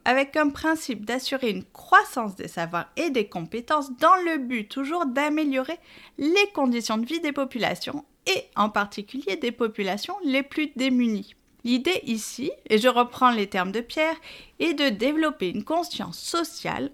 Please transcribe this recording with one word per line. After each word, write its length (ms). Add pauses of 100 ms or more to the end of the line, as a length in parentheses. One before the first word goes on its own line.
avec 300
comme 180
principe 540
d'assurer 460
une 120
croissance 720
des 140
savoirs 480
et 120
des 200
compétences 680
dans 260
le 120
but 300
toujours 380
d'améliorer 760 (380)
les 360
conditions 440
de 80
vie 160
des 100
populations, 720 (240)
et 160 (140)
en 120
particulier 680
des 160
populations 640 (100)
les 180
plus 320
démunies. 600 (300)
L'idée 400
ici, 460 (180)
et 80
je 100
reprends 440
les 160
termes 260
de 80
Pierre, 340 (460)
est 120
de 220
développer 540
une 160
conscience 520
sociale 760